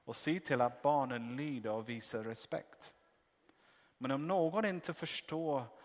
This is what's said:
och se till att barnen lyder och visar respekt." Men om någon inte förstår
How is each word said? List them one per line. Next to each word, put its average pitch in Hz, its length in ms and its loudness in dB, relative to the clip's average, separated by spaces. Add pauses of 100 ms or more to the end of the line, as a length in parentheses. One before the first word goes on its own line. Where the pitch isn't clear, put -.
och 120 120 -6
se 170 240 2
till 135 200 2
att 120 220 2
barnen 127 540 2
lyder 135 340 -2
och 110 180 -2
visar 113 360 -4
respekt." - 680 -8 (1080)
Men 127 80 0
om 139 160 0
någon 180 380 2
inte 180 300 -2
förstår 156 680 -2 (200)